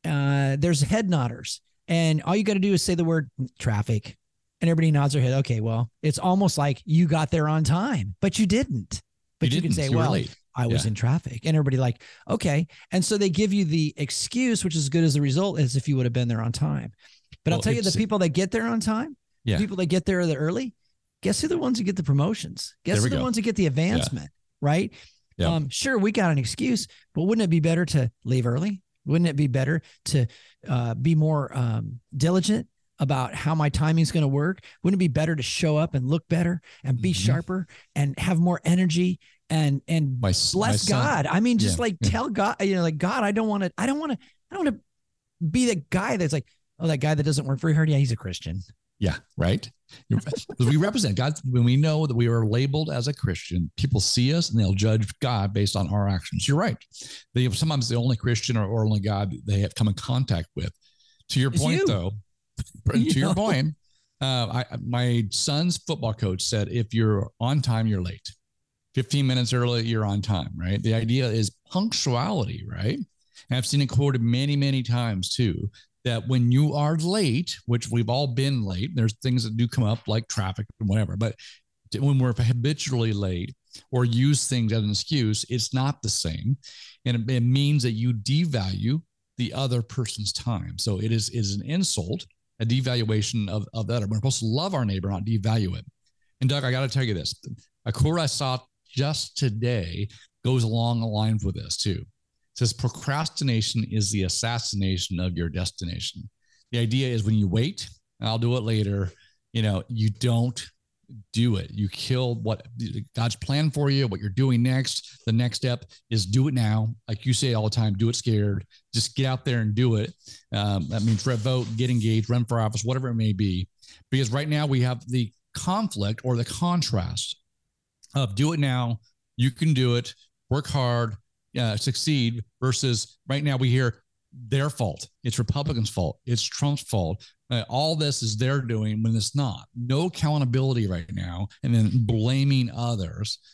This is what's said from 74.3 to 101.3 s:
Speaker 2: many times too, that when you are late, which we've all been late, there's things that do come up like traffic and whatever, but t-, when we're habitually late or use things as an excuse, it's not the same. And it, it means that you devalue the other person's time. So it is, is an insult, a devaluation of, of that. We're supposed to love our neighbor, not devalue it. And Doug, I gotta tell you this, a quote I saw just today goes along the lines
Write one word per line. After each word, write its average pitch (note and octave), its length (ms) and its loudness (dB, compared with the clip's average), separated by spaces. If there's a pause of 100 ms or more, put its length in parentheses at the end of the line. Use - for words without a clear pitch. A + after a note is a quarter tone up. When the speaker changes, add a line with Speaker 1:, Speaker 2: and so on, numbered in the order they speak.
Speaker 2:
many C3+ 260 0
times A#2 480 -2
too, G#2 400 0 (340)
that A#2 240 -2
when B2 220 4
you C#3 240 4
are D3 220 0
late, E3+ 600 0 (100)
which A#2 240 -2
we've A#2 180 0
all C#3 200 0
been B2+ 360 0
late, G2 300 -4
there's A2+ 280 2
things B2+ 220 0
that A2 120 -6
do A#2 120 2
come A#2 160 0
up G#2+ 220 0
like A2+ 220 -2
traffic G2 380 -4 (140)
and G#2 80 -2
whatever, G2 280 0
but G#2+ 180 -2 (560)
t-, - 80 -8
when C#3 200 4
we're B2+ 140 2
habitually A#2+ 800 0
late G2 420 -2 (360)
or B2 140 2
use B2+ 440 2
things A2+ 240 0
as A2+ 100 2
an G#2 80 0
excuse, A2 580 0
it's B2 260 -4
not C3+ 280 -2
the A2 60 -4
same. F#2+ 480 -2 (480)
And A#2+ 120 0 (120)
it, - 80 -4
it A#2+ 60 2
means C#3 420 2
that A#2 80 0
you A#2+ 200 0
devalue A#2 920 -2 (360)
the A#2+ 140 -4
other B2 300 -2
person's A2 500 -6
time. E2+ 460 -6
So G2+ 220 -2
it A2 120 -2
is, A2 180 -2
is G2+ 240 -4
an G#2 100 -6
insult, D3+ 600 -4 (340)
a A2+ 60 -2
devaluation A2+ 800 0
of, G#2 260 -4
of A2 140 -4
that. A2+ 200 -2
We're A2 80 -2
supposed B2+ 240 -2
to A#2 60 -4
love D#3 280 -2
our B2+ 100 0
neighbor, G2 260 -2
not G2 140 -4
devalue G#2+ 520 0
it. - 80 -12 (560)
And C3 100 2
Doug, C#3+ 140 -2
I B2+ 60 0
gotta B2+ 180 -2
tell C3 160 0
you A2 100 0
this, D#2+ 200 -6 (520)
a A2+ 60 -2
quote D#3 260 0
I D#3 80 0
saw C3 320 -2 (320)
just C#3 460 -4
today G#2 720 -2 (360)
goes B2 200 2
along A#2 360 0
the A2+ 60 -2
lines G#2+ 380 0